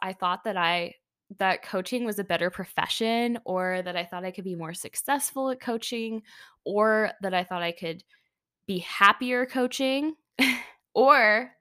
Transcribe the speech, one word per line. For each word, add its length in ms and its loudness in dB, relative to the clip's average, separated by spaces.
I 120 -6
thought 300 -2
that 140 -4
I, 380 0
that 240 2
coaching 420 -4
was 140 -2
a 60 -2
better 240 0
profession, 960 -2
or 380 -2
that 120 -6
I 80 -2
thought 220 -10
I 60 -6
could 120 -10
be 120 -6
more 180 -8
successful 760 -4
at 120 -4
coaching, 600 -4
or 460 2
that 120 -4
I 120 0
thought 180 -6
I 80 -2
could 320 -10
be 120 -2
happier 640 4
coaching, 720 0
<laughs> 540 -2
or 680 6